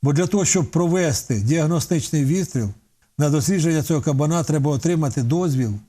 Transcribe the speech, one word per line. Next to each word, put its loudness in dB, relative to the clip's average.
Бо 2
для 2
того, 0
щоб 0
провести 0
діагностичний 0
відстріл, -2
на 2
дослідження 2
цього 0
кабана 0
треба 0
отримати 0
дозвіл 0